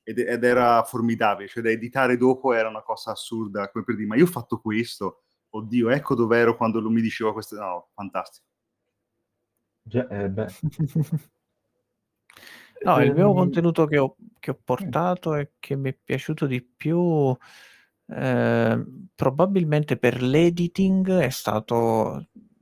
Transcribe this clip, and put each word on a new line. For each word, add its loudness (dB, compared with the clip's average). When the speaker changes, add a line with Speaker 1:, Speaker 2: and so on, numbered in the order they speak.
Speaker 1:
ed, -8
ed -2
era 4
formidabile, -2
cioè -10
da 0
editare 0
dopo 2
era 2
una -10
cosa -8
assurda, -8
come -8
per -4
dire, -6
"Ma -4
io 4
ho 4
fatto -8
questo, -6
oddio, -2
ecco -2
dov'ero 4
quando -2
lui -2
mi 2
diceva -2
questo", -12
no, -8
fantastico. -10
Speaker 2:
Già, -4
eh, -4
beh. -4
Speaker 3:
<laughs> -4
No, 4
il 6
mio 4
Speaker 2:
Ehm, 4
Speaker 3:
contenuto 2
che 0
ho, 0
che -8
ho -8
Speaker 2:
mm. -14
Speaker 3:
portato -2
e -4
che -8
mi -4
è -10
piaciuto -4
di -4
più, 0
ehm, 0
probabilmente 2
per 2
l'editing 2
è 2
stato 0